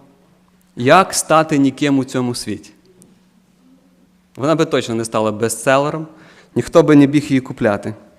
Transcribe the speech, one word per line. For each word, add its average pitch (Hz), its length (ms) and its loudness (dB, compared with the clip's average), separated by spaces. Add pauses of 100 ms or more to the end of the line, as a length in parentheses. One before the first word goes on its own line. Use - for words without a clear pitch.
(760)
"Як 170 380 4
стати 156 440 0
ніким 139 420 0
у 131 40 -2
цьому 127 320 -4
світі". - 360 -12 (1600)
Вона 151 200 -2
би 156 100 -2
точно 123 300 -4
не 113 100 -4
стала 110 260 -2
бестселером, 139 760 -2 (480)
ніхто 156 280 2
би 151 120 4
не 143 120 8
біг 143 160 0
її 135 180 -2
купляти. 107 540 -4 (240)